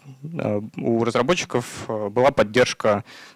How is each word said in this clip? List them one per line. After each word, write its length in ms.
э, 380
у 260
разработчиков, 640
э, 200
была 220
поддержка, 720